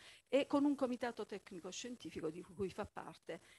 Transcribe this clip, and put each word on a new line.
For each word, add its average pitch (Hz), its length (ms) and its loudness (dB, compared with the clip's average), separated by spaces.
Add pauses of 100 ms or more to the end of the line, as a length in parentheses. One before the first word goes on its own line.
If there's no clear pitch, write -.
(280)
e 269 180 6
con 285 180 6
un 285 120 6
comitato 240 500 0
tecnico 185 440 -10
scientifico 190 600 -4
di 170 120 -8
cui 185 280 -2
fa - 160 -4
parte 170 540 -10 (180)